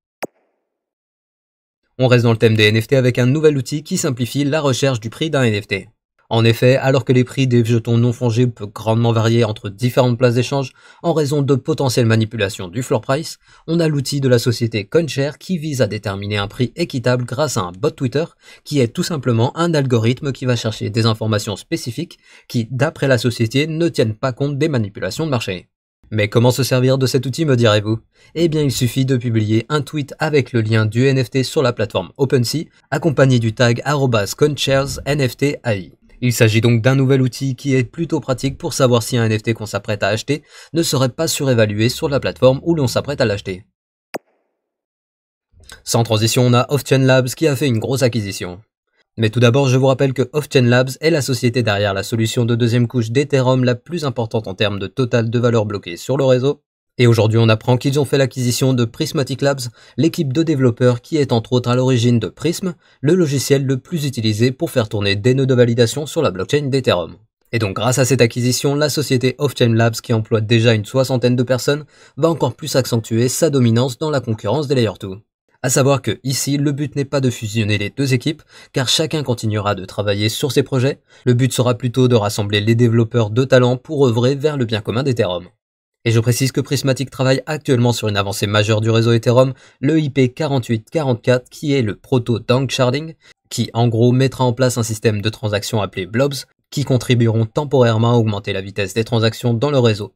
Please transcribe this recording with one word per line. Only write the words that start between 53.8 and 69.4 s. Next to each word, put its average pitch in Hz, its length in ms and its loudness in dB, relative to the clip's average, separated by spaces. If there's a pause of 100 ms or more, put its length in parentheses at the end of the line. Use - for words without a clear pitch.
importante 117 420 -4
en 95 60 -8
termes 104 240 -2
de 95 80 -6
total 120 420 0
de 120 100 0
valeur 117 280 2
bloquée 95 320 -8
sur - 180 -4
le 139 80 2
réseau. 131 380 2 (360)
Et 123 80 6
aujourd'hui, 110 320 4
on 113 120 6
apprend 113 260 2
qu'ils 139 240 0
ont 135 60 0
fait 143 100 -2
l'acquisition 131 560 0
de 120 140 0
Prismatic 135 560 -4
Labs, 139 180 0 (380)
l'équipe 151 340 0
de 156 100 0
développeurs 127 600 2
qui - 160 -4
est 139 120 2
entre 117 220 -2
autres 123 160 0
à 120 80 2
l'origine 123 420 2
de 104 100 -4
Prism, 170 440 -4 (300)
le 147 120 4
logiciel 143 520 2
le 135 100 0
plus 151 300 -6
utilisé 110 440 0
pour 156 200 -6
faire 110 180 -2
tourner 101 260 -2
des 107 200 2
nœuds 135 100 0
de 131 100 2
validation 120 520 2
sur 156 160 -4
la 117 80 2
blockchain 95 380 -2
d'Ethereum. 98 480 -2 (360)
Et 120 60 0
donc 98 180 -2
grâce 123 220 0
à 131 80 4
cette 131 160 2
acquisition, 123 520 0
la 147 140 0
société 127 480 0
Off-Chain 123 380 0